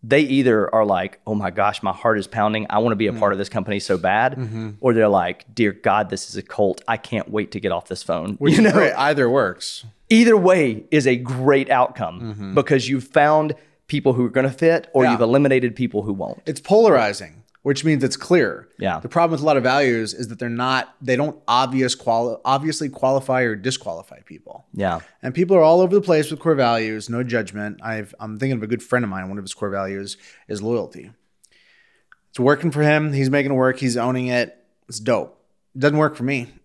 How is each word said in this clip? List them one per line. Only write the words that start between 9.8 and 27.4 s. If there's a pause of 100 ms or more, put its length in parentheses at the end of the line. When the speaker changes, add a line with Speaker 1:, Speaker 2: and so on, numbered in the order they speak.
Speaker 1:
Either
way
is
a
great
outcome
Speaker 2:
Mm-hmm.
Speaker 1:
because
you've
found (340)
people
who
are
gonna
fit
or
Speaker 2:
Yeah.
Speaker 1:
you've
eliminated
people
who
won't.
Speaker 2:
It's
polarizing, (200)
which
means
it's
clear. (120)
Speaker 1:
Yeah.
Speaker 2:
The
problem
with
a
lot
of
values
is
that
they're
not,
they
don't
obvious
quali-,
obviously
qualify
or
disqualify
people.
Speaker 1:
Yeah. (220)
Speaker 2:
And
people
are
all
over
the
place
with
core
values,
no
judgment.